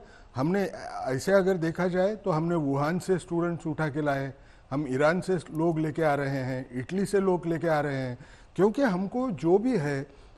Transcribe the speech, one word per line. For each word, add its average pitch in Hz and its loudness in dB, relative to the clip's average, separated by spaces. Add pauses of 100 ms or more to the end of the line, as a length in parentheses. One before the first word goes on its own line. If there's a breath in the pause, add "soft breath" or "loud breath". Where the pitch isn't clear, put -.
(360 loud breath)
हमने, 175 2 (420)
ऐसे 131 -2
अगर 190 4
देखा 165 -2
जाए, 185 0
तो 208 -4
हमने 170 0
वुहान 147 0
से 185 0
स्टूडेंट्स 170 -4
उठा 156 -2
के 143 -4
लाए, 135 -2 (380 soft breath)
हम 143 -2
ईरान 147 4
से 185 0
लोग 160 -2
लेके 156 -2
आ 151 4
रहे 139 -2
हैं, 131 -4
इटली 170 -2
से 202 2
लोग 185 2
लेके 165 0
आ 156 2
रहे 143 -2
हैं, 127 -4 (380 loud breath)
क्योंकि 214 2
हमको 233 0
जो 165 4
भी 240 2
है, 143 -4 (100)